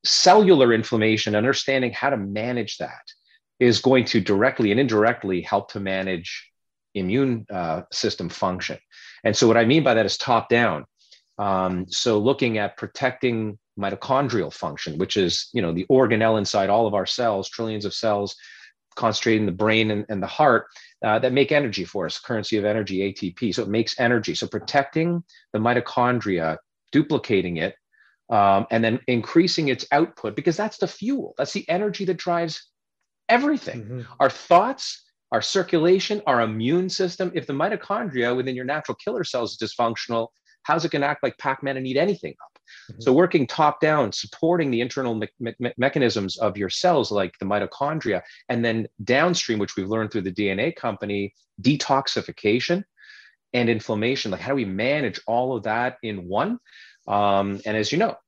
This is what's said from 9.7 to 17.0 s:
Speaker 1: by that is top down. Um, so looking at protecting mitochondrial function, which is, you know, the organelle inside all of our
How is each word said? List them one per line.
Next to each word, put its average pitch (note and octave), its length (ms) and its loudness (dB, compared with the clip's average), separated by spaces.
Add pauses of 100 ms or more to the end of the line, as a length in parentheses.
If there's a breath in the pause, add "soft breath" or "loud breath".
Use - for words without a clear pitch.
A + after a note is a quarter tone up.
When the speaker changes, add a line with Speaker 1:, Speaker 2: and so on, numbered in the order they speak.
Speaker 1:
by B2+ 120 4
that A2 120 4
is - 100 -2
top A2+ 320 0
down. A2+ 360 2 (540 soft breath)
Um, F#2 500 -2
so G#2+ 320 0
looking A#2+ 380 0
at G#2 180 -4
protecting A2+ 840 -4 (180)
mitochondrial G2+ 760 -2
function, D2+ 460 -8
which - 180 -2
is, F2+ 360 0
you A#2+ 100 0
know, E2+ 100 -2
the F2+ 180 -4
organelle A2+ 480 4
inside G2 320 0
all A2 160 4
of G#2 80 -2
our F#2+ 120 0